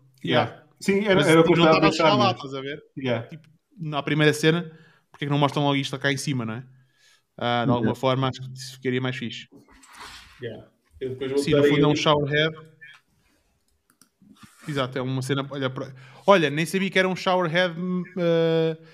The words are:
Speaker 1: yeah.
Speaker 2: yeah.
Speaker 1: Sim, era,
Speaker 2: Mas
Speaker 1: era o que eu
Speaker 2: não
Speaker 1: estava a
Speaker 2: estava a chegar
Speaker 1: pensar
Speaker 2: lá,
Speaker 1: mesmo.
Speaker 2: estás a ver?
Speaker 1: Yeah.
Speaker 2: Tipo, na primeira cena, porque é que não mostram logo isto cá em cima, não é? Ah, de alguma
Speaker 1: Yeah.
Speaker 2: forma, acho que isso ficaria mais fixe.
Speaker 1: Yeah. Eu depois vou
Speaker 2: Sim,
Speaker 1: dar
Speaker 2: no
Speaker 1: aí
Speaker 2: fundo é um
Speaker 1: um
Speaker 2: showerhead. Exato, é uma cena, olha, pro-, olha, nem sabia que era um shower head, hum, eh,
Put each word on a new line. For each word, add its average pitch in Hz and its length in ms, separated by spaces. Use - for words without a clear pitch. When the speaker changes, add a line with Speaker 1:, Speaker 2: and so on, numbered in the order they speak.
Speaker 1:
yeah. 151 280
Speaker 2:
yeah. - 100
Speaker 1:
Sim, 196 260
era, 190 100
Speaker 2:
Mas 151 120
Speaker 1:
era 160 120
o 160 40
que 175 80
eu 156 40
Speaker 2:
não 165 80
Speaker 1:
estava 160 220
a - 20
Speaker 2:
estava - 0
a - 40
chegar - 180
Speaker 1:
pensar - 60
Speaker 2:
lá, 208 160
Speaker 1:
mesmo. - 40
Speaker 2:
estás 135 180
a 135 60
ver? 143 220
Speaker 1:
Yeah. 123 300
Speaker 2:
Tipo, - 220
na 151 280
primeira 151 280
cena, 165 380
porque - 140
é - 20
que 143 60
não 143 80
mostram 143 240
logo 143 100
isto 139 240
cá 139 140
em 139 40
cima, 135 300
não 110 80
é? 127 100
Ah, 120 280
de 135 80
alguma 120 160
Speaker 1:
Yeah. 120 120
Speaker 2:
forma, 131 280
acho - 120
que - 160
isso - 180
ficaria 123 260
mais 127 160
fixe. - 320
Speaker 1:
Yeah. 110 280
Eu 131 100
depois 131 220
vou 143 80
Speaker 2:
Sim, 143 100
Speaker 1:
dar 147 80
Speaker 2:
no 143 60
Speaker 1:
aí 143 60
Speaker 2:
fundo 151 140
é 151 40
um - 20
Speaker 1:
um 151 60
Speaker 2:
showerhead. 151 580
Exato, 135 300
é 127 40
uma 131 200
cena, 139 280
olha, 135 200
pro-, 131 200
olha, 175 240
nem 156 160
sabia 190 240
que - 80
era 185 100
um 185 80
shower 180 340
head, 170 300
hum, 180 220
eh, 165 580